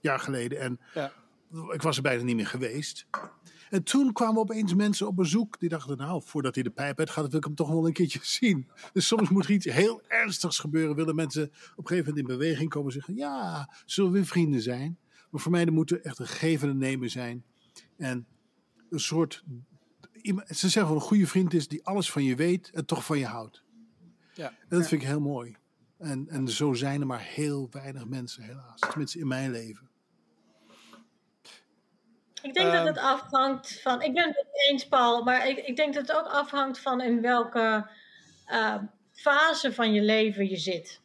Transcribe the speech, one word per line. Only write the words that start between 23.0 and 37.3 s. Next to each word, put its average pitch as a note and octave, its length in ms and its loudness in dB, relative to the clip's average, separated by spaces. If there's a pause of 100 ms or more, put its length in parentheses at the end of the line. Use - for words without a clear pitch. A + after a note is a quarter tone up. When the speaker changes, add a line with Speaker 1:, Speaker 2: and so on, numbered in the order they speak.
Speaker 1:
van D#3 140 0
je C3 80 -2
houdt. A2 360 -12 (720)
Speaker 2:
Ja. D3+ 140 -10
Speaker 1:
En - 200 -20
dat F3 140 2
Speaker 3:
Ja. D#3+ 60 0
Speaker 1:
vind D3 140 0
ik C3 60 -4
heel D3 120 0
mooi. B2 360 -6 (420)
En, C#3+ 300 -6
en C3+ 200 -2
zo C#3 260 0
zijn C#3 260 -2
er C#3+ 60 -2
maar B2 160 -6
heel C#3+ 480 -4
weinig C3+ 360 -12
mensen, B2 360 -10
helaas. B2 380 -14
Tenminste, D3+ 380 -4
in D#3 100 -6
mijn C3 220 -4
leven. A2+ 380 -10 (2500)
Speaker 4:
Ik C4+ 120 -12
denk F#4 120 6
dat E4+ 80 4
Speaker 2:
Ehm. E4+ 120 6
Speaker 4:
het D#4 120 2
afhangt C4+ 840 0
van, B3 220 0
ik C4 120 0
ben E4+ 140 4
het C#4+ 180 -2 (240)
eens, C4+ 180 0
Paul, A#3+ 360 6
maar B3+ 240 4
ik, C4+ 100 -2
ik C4+ 180 -6
denk D4+ 180 2
dat C#4 140 -4
het D4+ 80 0
ook D#4+ 160 0
afhangt C#4+ 460 0
van B3+ 220 -2
in A#3+ 200 2
welke, A3+ 680 2 (560)